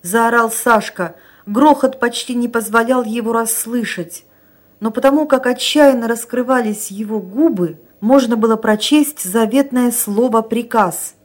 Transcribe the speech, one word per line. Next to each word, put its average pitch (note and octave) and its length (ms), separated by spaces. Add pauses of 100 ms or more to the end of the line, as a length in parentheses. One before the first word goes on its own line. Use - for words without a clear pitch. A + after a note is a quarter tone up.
заорал A3+ 480
Сашка. G#3+ 640 (300)
Грохот C4+ 540
почти A#3+ 360
не A#3+ 120
позволял A#3 560
его A3 300
расслышать. A3+ 920 (560)
Но A3 120
потому C#4 360
как C4 180
отчаянно B3+ 640
раскрывались A#3 800
его G#3 300
губы, F#3+ 600 (180)
можно A#3+ 380
было A3 180
прочесть A3 680
заветное A#3+ 680
слово A3+ 500
«приказ». A3 840